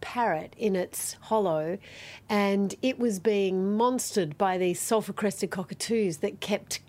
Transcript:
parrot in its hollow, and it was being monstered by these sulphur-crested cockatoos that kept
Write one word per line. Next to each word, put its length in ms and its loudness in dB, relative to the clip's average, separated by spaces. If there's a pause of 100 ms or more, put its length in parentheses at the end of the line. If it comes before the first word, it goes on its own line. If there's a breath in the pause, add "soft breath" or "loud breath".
parrot 560 -2
in 180 2
its 460 -4
hollow, 560 0 (500 loud breath)
and 540 2
it 180 0
was 200 0
being 580 2
monstered 600 0
by 200 2
these 240 0
sulphur-crested 680 0
cockatoos 680 -2
that 240 -4
kept 480 -4